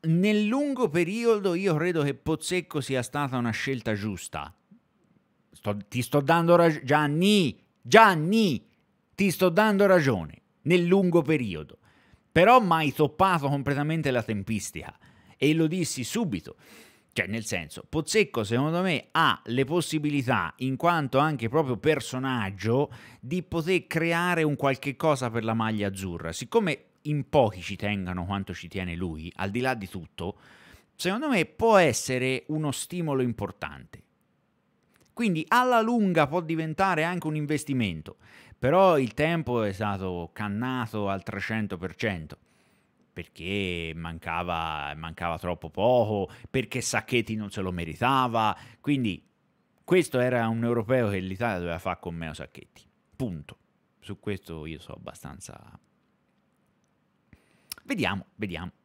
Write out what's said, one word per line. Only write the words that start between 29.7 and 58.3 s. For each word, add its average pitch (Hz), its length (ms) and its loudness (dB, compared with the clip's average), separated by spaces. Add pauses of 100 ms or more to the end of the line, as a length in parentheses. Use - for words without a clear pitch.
di 101 140 -8
tutto, 85 520 -10 (560)
secondo 254 320 -4
me 208 160 2
può 220 320 2
essere 131 720 2
uno 151 240 -2
stimolo 151 500 -4
importante. 92 800 -8 (1080)
Quindi 190 340 0
alla 247 340 4
lunga 208 460 2
può 156 140 -2
diventare 160 640 -2
anche 170 240 -4
un 156 80 -2
investimento, 135 800 -2 (420)
però 170 400 4
il 127 160 0
tempo 147 480 0
è 104 100 -2
stato 92 600 -4
cannato 107 760 -6
al 98 140 -4
trecento 101 540 -6
per 87 180 -10
cento, 87 440 -6 (720)
perché 87 840 -6
mancava, 82 1040 -6
mancava 82 420 -8
troppo 82 320 -8
poco, 107 600 2 (180)
perché 127 300 -4
Sacchetti 113 560 -2
non 104 140 -8
se 104 100 -8
lo 95 100 -2
meritava, 110 880 2 (220)
quindi 123 420 -2 (640)
questo 175 340 2
era 123 300 2
un 113 160 -2
europeo 117 460 0
che 98 100 -2
l'Italia 95 380 -4
doveva 85 200 -4
fare 87 220 -6
con 85 160 -10
Meo 80 180 -8
Sacchetti, - 480 -20 (320)
punto. 90 440 -10 (420)
Su - 180 -14
questo 85 480 -10
io 80 140 -12
so - 140 -18
abbastanza... - 840 -18 (2000)
Vediamo, 101 500 -4